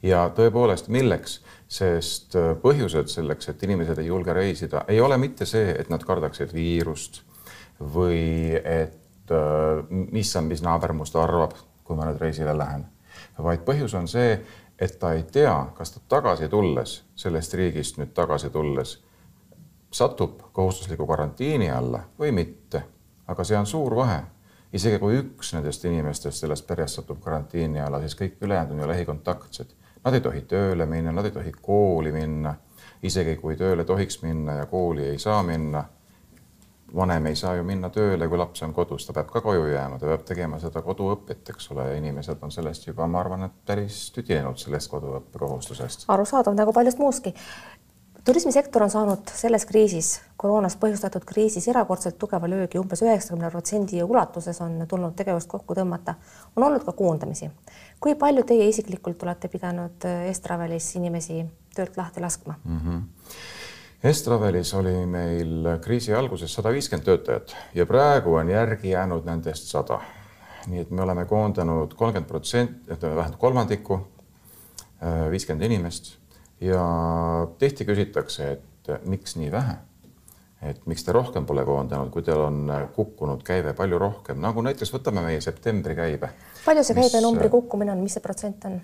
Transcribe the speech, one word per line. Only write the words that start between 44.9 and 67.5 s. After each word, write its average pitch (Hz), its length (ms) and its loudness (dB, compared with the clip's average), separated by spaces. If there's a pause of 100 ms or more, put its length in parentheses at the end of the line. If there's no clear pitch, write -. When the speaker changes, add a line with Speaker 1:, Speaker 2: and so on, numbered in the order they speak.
Speaker 1:
koduõppekohustusest. 69 1160 -8
Speaker 2:
Arusaadav, 208 480 4
nagu 214 160 4
paljust 240 260 4
muustki. 262 360 0 (880)
Turismisektor 277 580 6
on 202 100 4
saanud 208 400 0
selles 233 320 2
kriisis, 190 460 4 (260)
koroonast 202 440 2
põhjustatud 202 440 0
kriisis, 214 440 2
erakordselt 185 500 0
tugeva 175 320 -2
löögi. 180 280 -2
Umbes 185 240 -2
üheksakümne 175 480 2
protsendi 180 540 -2
ulatuses 175 560 0
on 170 140 -4 (140)
tulnud 180 280 -2
tegevust 185 320 -2
kokku - 260 -6
tõmmata. 175 400 -2 (420)
On 247 100 4
olnud 285 180 2
ka 185 80 -6
koondamisi. 160 560 0 (520)
Kui 294 140 4
palju 285 300 4
teie 233 240 6
isiklikult 190 540 -2
olete 175 260 -6
pidanud, 175 560 -6
äh, 175 240 -2
Estravelis 170 680 -4
inimesi 165 500 -4 (280)
töölt 185 220 -6
lahti 170 240 -8
laskma? 170 340 -6 (100)
Speaker 1:
Mhm. 82 340 -4 (1080)
Estravelis 104 720 2
oli 92 200 2 (120)
meil 85 600 -2 (140)
kriisi 113 340 0
alguses 98 400 -2
sada 107 180 0
viiskümmend 139 320 -2
töötajat - 480 2 (220)